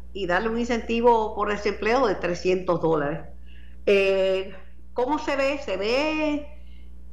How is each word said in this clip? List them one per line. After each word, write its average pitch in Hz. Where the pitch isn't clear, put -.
y 190
darle 190
un 226
incentivo 233
por 208
desempleo 208
de 196
trescientos 180
dólares. 160
Eh, 190
¿cómo 262
se 294
ve? 277
¿Se 202
ve? 294